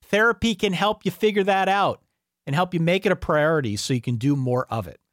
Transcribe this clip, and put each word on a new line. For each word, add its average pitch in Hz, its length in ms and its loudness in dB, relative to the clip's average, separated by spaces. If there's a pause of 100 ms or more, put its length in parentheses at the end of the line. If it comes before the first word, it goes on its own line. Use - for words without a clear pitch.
Therapy 220 500 0
can 202 180 -2
help 208 320 -2
you 190 60 0
figure 202 320 0
that 190 260 2
out 190 320 0 (460)
and 139 80 -4
help 180 180 0
you 170 80 0
make 175 240 0
it 185 80 2
a 180 40 0
priority 151 600 0
so - 160 -4
you 127 80 0
can 120 160 -4
do 139 200 0
more 127 340 -2
of 110 160 -4
it. - 140 -18 (120)